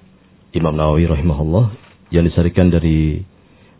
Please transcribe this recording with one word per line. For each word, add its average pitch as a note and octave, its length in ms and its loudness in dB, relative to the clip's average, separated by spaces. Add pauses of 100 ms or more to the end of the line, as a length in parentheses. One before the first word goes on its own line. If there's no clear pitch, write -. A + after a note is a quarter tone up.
(500)
Imam D#2+ 240 -2
Nawawi D#2 320 2
rahimahullah, E2 720 -2 (340)
yang E2+ 160 2
disarikan F2 400 0
dari, D#2+ 560 0 (560)